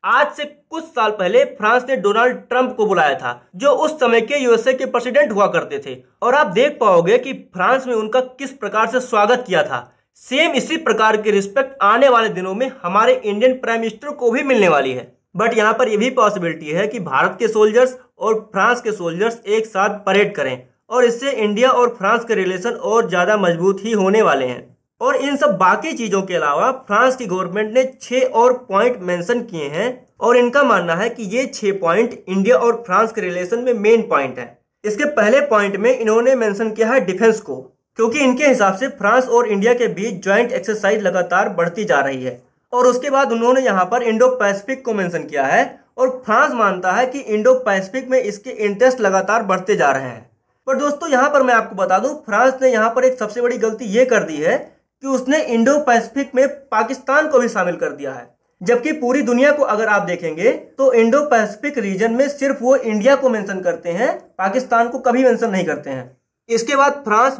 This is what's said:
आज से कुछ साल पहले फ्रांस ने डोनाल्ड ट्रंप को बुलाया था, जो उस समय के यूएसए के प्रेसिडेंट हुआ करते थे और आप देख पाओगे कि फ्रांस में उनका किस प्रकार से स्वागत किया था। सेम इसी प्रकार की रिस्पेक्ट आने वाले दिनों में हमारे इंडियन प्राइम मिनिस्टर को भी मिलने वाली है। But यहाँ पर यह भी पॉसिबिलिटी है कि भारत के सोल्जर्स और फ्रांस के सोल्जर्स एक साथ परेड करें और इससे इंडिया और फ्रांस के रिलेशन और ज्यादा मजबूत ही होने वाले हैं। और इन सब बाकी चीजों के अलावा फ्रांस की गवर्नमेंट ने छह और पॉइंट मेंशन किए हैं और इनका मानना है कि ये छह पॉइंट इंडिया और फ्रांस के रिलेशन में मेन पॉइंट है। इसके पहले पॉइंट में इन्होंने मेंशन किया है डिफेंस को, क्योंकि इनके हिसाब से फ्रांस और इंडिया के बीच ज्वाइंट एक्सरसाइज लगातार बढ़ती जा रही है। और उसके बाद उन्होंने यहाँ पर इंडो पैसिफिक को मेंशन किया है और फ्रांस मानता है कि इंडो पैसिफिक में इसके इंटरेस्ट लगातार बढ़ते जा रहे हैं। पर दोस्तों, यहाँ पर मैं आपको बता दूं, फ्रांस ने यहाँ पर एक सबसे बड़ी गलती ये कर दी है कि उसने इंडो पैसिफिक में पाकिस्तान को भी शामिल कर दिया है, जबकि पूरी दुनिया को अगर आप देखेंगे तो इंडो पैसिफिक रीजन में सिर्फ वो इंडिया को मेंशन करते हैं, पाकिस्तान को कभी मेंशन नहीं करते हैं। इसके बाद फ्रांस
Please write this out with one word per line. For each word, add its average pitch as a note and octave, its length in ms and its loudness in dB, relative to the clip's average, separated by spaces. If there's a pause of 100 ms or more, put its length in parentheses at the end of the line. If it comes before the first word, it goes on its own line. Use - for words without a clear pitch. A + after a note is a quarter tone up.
आज C4 280 2
से D4 120 -10
कुछ D#4+ 400 -12
साल G#3+ 260 -2
पहले G#3 340 2
फ्रांस A3+ 440 0
ने C4+ 80 0
डोनाल्ड A3+ 400 0 (120)
ट्रंप B3+ 280 0
को G#3+ 100 0
बुलाया E3 280 2
था, B2+ 420 -8
जो C4 140 2
उस D4+ 300 0
समय A#3 200 4
के C#4+ 180 -2
यूएसए A#3+ 360 2
के B3+ 120 -4
प्रेसिडेंट A#3+ 460 0
हुआ G3+ 140 2
करते D#3+ 400 -4
थे C3 100 -12 (260)
और A#3+ 120 2
आप D4 200 4
देख C4 260 2
पाओगे F#3 380 4
कि C4+ 140 -6
फ्रांस B3 540 -2
में B3 80 -2
उनका A3 260 0
किस B3+ 320 -8
प्रकार G#3+ 340 -2
से B3+ 140 -2
स्वागत A#3 460 0
किया E3+ 160 0
था। C3+ 180 -6 (420)
सेम D#4 300 0
इसी C#4+ 240 -2
प्रकार A3 400 2
की G#3 140 -2
रिस्पेक्ट G3+ 520 -2
आने A#3 260 4
वाले A3+ 200 4
दिनों F#3 260 -6
में C4 160 -4 (120)
हमारे G#3 320 2
इंडियन A3 400 0
प्राइम A#3 260 -4
मिनिस्टर A3+ 300 -8
को B3 200 -2
भी C4 120 0
मिलने A#3+ 260 2
वाली C#3 240 2
है। B2 200 -12 (240)
But A3+ 220 0
यहाँ G#3+ 160 4
पर B3+ 140 0
यह G#3+ 100 0
भी A#3 120 0
पॉसिबिलिटी F3 600 -2
है F3+ 180 0
कि A#3 120 -8
भारत D#3 380 -2
के A3+ 100 0
सोल्जर्स A3 460 2 (240)
और G#3+ 160 0 (180)
फ्रांस G3 280 0
के G#3+ 120 -6
सोल्जर्स F3+ 540 -4
एक A3 200 0
साथ G3+ 400 -2
परेड G3 280 0
करें C3 280 -6 (280)
और A#3+ 140 2
इससे A#3+ 280 -2
इंडिया A3 380 2
और A#3+ 280 2
फ्रांस A3+ 260 0
के A3+ 100 -4
रिलेशन F#3 360 -2
और A3+ 400 -2
ज्यादा F3+ 260 2
मजबूत F#3+ 480 0
ही A3+ 80 -4
होने G3+ 300 2
वाले C#3 240 2
हैं। B2 300 -12 (240)
और C4 160 0
इन C#4 200 -2
सब B3 220 2
बाकी G#3 340 2
चीजों G3+ 300 -2
के F3+ 120 -6
अलावा D#3+ 360 0 (160)
फ्रांस B3 300 2
की B3 100 -10
गवर्नमेंट F#3+ 480 -4
ने B3+ 100 4 (180)
छह B3+ 360 -2
और B3 140 6 (160)
पॉइंट G#3+ 320 0
मेंशन F3+ 420 -4
किए D#3 260 -8
हैं F3 200 -4 (320)
और A#3+ 160 4
इनका B3 280 2
मानना F3 300 2
है G3+ 160 -2
कि A#3+ 120 -12 (140)
ये C4 100 0
छह - 340 -4
पॉइंट F#3+ 480 0
इंडिया G3 280 2
और A#3 300 0
फ्रांस G#3+ 260 0
के G#3+ 80 -8
रिलेशन F3+ 380 -4
में B3 160 0
मेन G#3+ 280 4
पॉइंट C3+ 360 -2
है। A#2+ 180 -14 (280)
इसके G#3 200 -4 (100)
पहले - 320 4
पॉइंट G3+ 300 0
में A#3 220 2
इन्होंने A3+ 360 2
मेंशन A3 360 -2
किया A3 220 0
है B3 120 2
डिफेंस G#3+ 360 2
को, C3 160 -10 (420)
क्योंकि A#3 200 0
इनके C4 280 2
हिसाब G3+ 300 2
से - 120 -4
फ्रांस A#3 400 0
और A3+ 200 2
इंडिया G#3 260 2
के A#3 140 0
बीच F#3 360 -6
ज्वाइंट G#3 280 0
एक्सरसाइज G#3+ 500 -2
लगातार F#3 460 0
बढ़ती E3+ 360 -4
जा D#3+ 160 2
रही C3+ 240 -4
है। - 180 -10 (300)
और B3 140 2
उसके B3 240 0
बाद C4+ 220 2
उन्होंने A#3+ 280 2
यहाँ G3 240 2
पर A#3 180 0
इंडो A#3 340 2
पैसिफिक G#3 480 -2
को A3+ 100 -4
मेंशन E3+ 300 -4
किया D3 220 -2
है G3 180 2 (340)
और B3+ 100 2 (160)
फ्रांस B3+ 300 2
मानता F#3+ 380 0
है A#3+ 140 0
कि C4 140 -8
इंडो A3 340 2 (120)
पैसिफिक G3+ 440 -2
में B3+ 100 2
इसके G3+ 300 -8
इंटरेस्ट A3 500 0
लगातार G3 420 0
बढ़ते F#3+ 340 -2
जा D3+ 140 2
रहे C3+ 180 -4
हैं। A#2 220 -16 (360)
पर C4 100 0
दोस्तों, D4 340 -4
यहाँ C4+ 200 2
पर C#4+ 120 4
मैं B3 120 2
आपको G#3 220 -2
बता F#3 220 0
दूं, C4+ 160 -2
फ्रांस B3 480 0
ने C4 100 4
यहाँ A3 240 2
पर B3+ 80 2
एक B3+ 140 2
सबसे A3 240 -6
बड़ी A#3+ 160 -2
गलती A3 260 -4
ये A3 200 2
कर A3+ 180 2
दी D#3 140 -6
है E3 200 0 (460)
कि C4+ 60 -6
उसने C4+ 360 0
इंडो B3 360 2
पैसिफिक C4 540 0
में C4 120 4 (220)
पाकिस्तान B3+ 600 -2
को C4+ 100 4
भी A#3+ 100 2
शामिल F3+ 280 -2
कर D3+ 140 -6
दिया C#3+ 220 -10
है, A#2+ 160 -16 (320)
जबकि A#3+ 340 0
पूरी C4+ 280 0
दुनिया B3 300 4
को D4 120 -2
अगर G#3+ 240 0
आप G3+ 160 2
देखेंगे E3+ 480 -2
तो C4+ 420 0
इंडो A3+ 320 4
पैसिफिक C#4 520 -2
रीजन G3+ 340 -2
में C4+ 160 2
सिर्फ C4+ 340 -4
वो B3+ 140 4
इंडिया A3+ 400 2
को C4+ 120 0
मेंशन G3+ 320 -4
करते F3 300 -4
हैं, A#3+ 260 -2 (220)
पाकिस्तान A#3 500 0
को B3+ 120 -6
कभी B3 240 2
मेंशन A#3 260 2
नहीं F#3 160 -2
करते C#3+ 240 -6
हैं। C3 260 -12 (320)
इसके A3+ 280 -2
बाद C#4 280 2
फ्रांस A#3+ 360 2